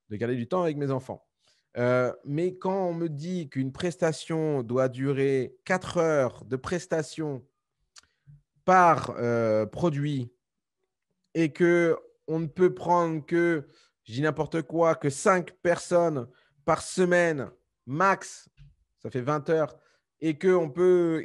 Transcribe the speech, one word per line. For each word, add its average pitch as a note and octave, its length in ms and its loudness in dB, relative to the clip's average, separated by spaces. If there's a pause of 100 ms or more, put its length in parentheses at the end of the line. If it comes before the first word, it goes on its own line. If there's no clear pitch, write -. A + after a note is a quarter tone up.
de G#2 80 -10
garder A#2 180 -2
du A#2 140 -6
temps F#3 140 0
avec D#3 120 -2
mes C#3+ 160 -4
enfants. C3 340 -8 (520)
Euh, B2 340 2 (140)
mais F3 320 -4
quand F#3+ 320 -2
on E3+ 40 -4
me E3 140 -4
dit D#3+ 400 -6
qu'une C3 240 -4
prestation D#3+ 920 -2
doit B2+ 260 0
durer C3+ 720 -2
quatre F#3 320 -4
heures D3+ 480 0
de A2+ 140 -6
prestation D#3 880 -6 (1200)
par, F3 520 6
euh, A2+ 480 2
produit C#3+ 640 -4 (1080)
et D#3+ 180 0
qu'on E3+ 840 0
ne E3 80 -4
peut F3+ 260 2
prendre E3+ 520 0
que E3+ 400 0 (440)
je A2 60 -10
dis C3+ 80 -2
n'importe D#3 400 -2
quoi, D#3+ 320 2
que C#3+ 160 -2
cinq F#3 400 2 (100)
personnes E3+ 680 0 (380)
par D#3+ 160 2
semaine, F3 680 0 (340)
max, F#3 640 -2 (480)
ça - 140 -12
fait B2+ 100 -4
vingt C#3+ 280 -2
heures, D#3+ 280 0 (420)
et D#3 160 -2
que F#3 120 -2
on F3 240 2
peut, F3 540 2